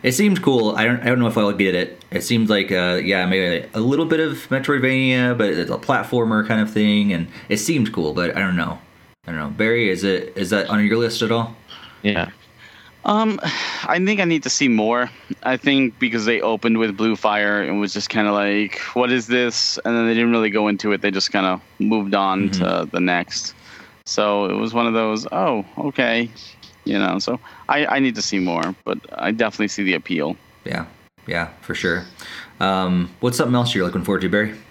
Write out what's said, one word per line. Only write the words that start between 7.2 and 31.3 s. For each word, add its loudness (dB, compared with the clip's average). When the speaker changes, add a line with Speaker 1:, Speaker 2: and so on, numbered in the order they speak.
Speaker 1:
it 0
seemed 0
cool, -2
but -2
I -2
don't 0
know. -2
I -12
don't -6
know. -6
Barry, 2
is -2
it, 0
is -4
that 0
on 2
your 2
list -2
at 0
all? 0
Speaker 2:
Yeah. 0
Speaker 3:
Um, 2
I 0
think 2
I 2
need 2
to -6
see 2
more. 2
I 0
think 2
because -2
they 2
opened 0
with 0
Blue 2
Fire 0
and -2
was -2
just -6
kinda 2
like, 0
"What 2
is 0
this?" 0
And 0
then 2
they 2
didn't 2
really 2
go 2
into 0
it. 0
They 0
just -2
kinda 0
moved 0
on 0
Speaker 1:
Mm-hmm. -2
Speaker 3:
to -2
the -4
next. -2
So 0
it -2
was -4
one 2
of 0
those, -2
"Oh, -2
okay." 0
You -2
know, 0
so -4
I, 2
I 0
need 2
to -4
see -2
more, 0
but -4
I -4
definitely 0
see -4
the 2
appeal. -2
Speaker 1:
Yeah. -6
Yeah, -4